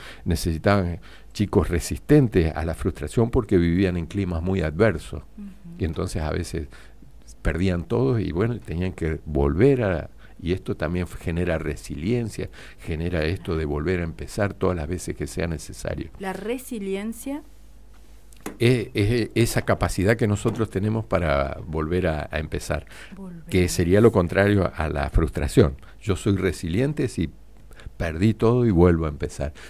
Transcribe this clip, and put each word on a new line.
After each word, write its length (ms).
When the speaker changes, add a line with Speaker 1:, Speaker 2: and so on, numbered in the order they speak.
Speaker 1:
necesitaban 760
chicos 360
resistentes 840
a 100
la 100
frustración 560
porque 280
vivían 380
en 100
climas 340
muy 200
adversos. 600
Speaker 2:
Ujú. 120
Speaker 1:
Y 60
entonces 380
a 80
veces 380
perdían 420
todo 360
y, 100
bueno, 300
tenían 320
que 340
volver 560
a, 280
y 120
esto 240
también 300
f-, 120
genera 400
resiliencia, 920
genera 460
esto 320
de 80
volver 340
a 60
empezar 500
todas 220
las 100
veces 300
que 100
sea 220
necesario. 640
Speaker 2:
La 120
resiliencia. 1080
Speaker 1:
Es, 360
es 400
esa 280
capacidad 540
que 120
nosotros 420
tenemos 340
para 600
volver 400
a, 240
a 80
empezar, 480
Speaker 2:
Volver. 320
Speaker 1:
que 200
sería 340
lo 100
contrario 640
a 140
la 180
frustración. 680
Yo 140
soy 220
resiliente 720
si 220
perdí 380
todo 320
y 40
vuelvo 360
a 20
empezar, 460